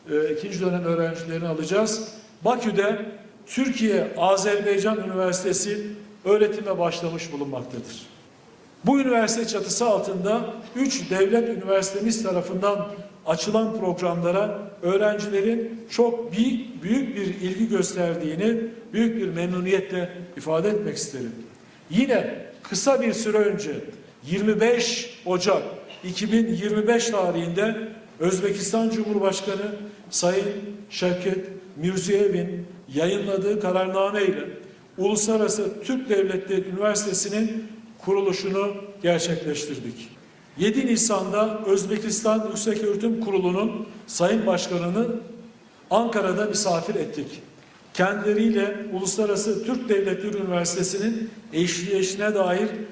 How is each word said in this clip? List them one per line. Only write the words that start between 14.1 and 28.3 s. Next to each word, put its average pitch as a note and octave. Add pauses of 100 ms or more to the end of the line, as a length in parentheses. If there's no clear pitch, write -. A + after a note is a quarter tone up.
öğrencilerin G#3
çok A#3
büyük, A3
büyük A3
bir G3
ilgi F#3
gösterdiğini F3 (360)
büyük A3+
bir F#3+
memnuniyetle F3+ (260)
ifade D#3+
etmek G#3
isterim. A#2 (580)
Yine A3 (280)
kısa A#3+
bir A3+
süre G#3+
önce F#3+ (580)
yirmi G#3
beş -
Ocak F3+ (420)
iki F#3+
bin A3+
yirmi G#3
beş A#3
tarihinde F#3 (320)
Özbekistan G3